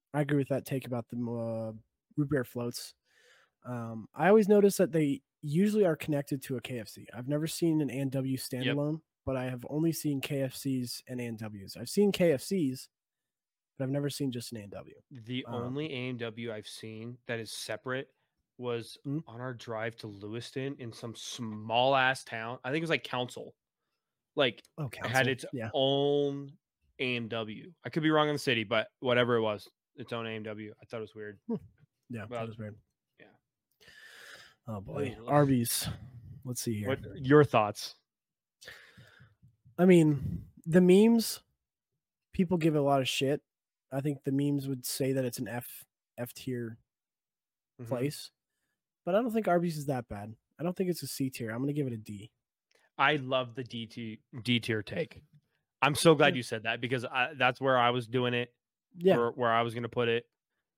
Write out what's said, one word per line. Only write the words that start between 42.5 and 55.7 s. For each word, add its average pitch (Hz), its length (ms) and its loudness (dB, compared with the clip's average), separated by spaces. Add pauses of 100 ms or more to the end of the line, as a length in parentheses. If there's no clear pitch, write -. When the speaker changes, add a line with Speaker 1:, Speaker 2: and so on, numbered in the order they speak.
Speaker 1:
give 160 160 4
it 151 40 4
a 147 40 4
lot 139 180 4
of 131 80 0
shit. 139 340 0 (500)
I 135 80 -2
think 139 240 -2
the 139 80 -2
memes 139 360 0
would 131 160 -6
say 135 280 -2
that 131 120 0
it's 123 140 -4
an 123 100 -6
F, - 360 -10 (340)
F 120 160 -8
tier 120 440 -8 (1000)
Speaker 2:
Mm-hmm. 117 80 -12
Speaker 1:
place, 131 420 -4 (760)
but 175 80 0
I 214 80 6
don't 254 100 -2
think 220 160 0
Arby's 175 300 2
is 143 80 -6
that 131 200 -2
bad. 107 280 -10 (240)
I - 40 -8
don't 180 140 -2
think 185 140 -2
it's 165 120 -4
a 139 40 -10
C 131 240 -4
tier. 117 200 -8
I'm 113 100 -6
gonna 143 120 -2
give 147 140 -2
it 123 80 -4
a - 20 -8
D. 107 340 -14 (680)
Speaker 2:
I 147 180 4
love 131 380 -2
the 127 100 -8
D 113 220 -10
T-, 113 340 -10 (220)
D 120 180 2
tier 110 220 -2
take. - 400 -8 (580)